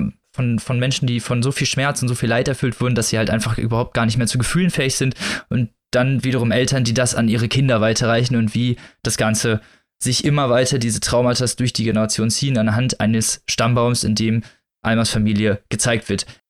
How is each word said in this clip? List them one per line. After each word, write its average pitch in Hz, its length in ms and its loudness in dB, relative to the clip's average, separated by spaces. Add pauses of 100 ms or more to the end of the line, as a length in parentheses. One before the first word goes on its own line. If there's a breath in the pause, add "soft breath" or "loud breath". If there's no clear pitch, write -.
(340)
von, 120 260 0
von 127 180 -2
Menschen, 127 300 0
die 120 120 0
von 120 220 -2
so 131 100 0
viel 135 140 -2
Schmerz 135 380 -2
und 123 60 0
so 123 40 0
viel 117 160 -2
Leid 120 180 2
erfüllt 127 320 -2
wurden, 123 140 0
dass 113 160 0
sie 110 80 0
halt 110 140 0
einfach 110 260 -2
überhaupt 113 380 -2
gar 117 100 2
nicht 113 140 0
mehr 117 80 0
zu - 100 -2
Gefühlen 170 320 0
fähig 135 260 0
sind. 131 200 -2 (340 loud breath)
Und 120 220 -2 (180)
dann 127 340 0
wiederum 123 280 0
Eltern, 127 320 2
die 117 100 0
das 123 220 0
an 117 120 2
ihre 113 200 0
Kinder 127 340 2
weiterreichen 117 540 2
und 110 180 0
wie 120 240 0 (240 loud breath)
das 120 160 -2
Ganze 110 440 0 (360 soft breath)
sich - 280 -2
immer 143 260 2
weiter 127 260 2
diese 117 220 -2
Traumata 123 440 2 (140)
durch 123 160 0
die 113 120 -2
Generation 110 440 0
ziehen 135 300 0
anhand 110 400 0
eines 110 500 0
Stammbaums, 120 540 0
in 110 100 0
dem 113 300 0 (400 loud breath)
Almas 113 260 2
Familie 107 500 2 (100)
gezeigt 117 380 -2
wird. 98 200 -2 (220 loud breath)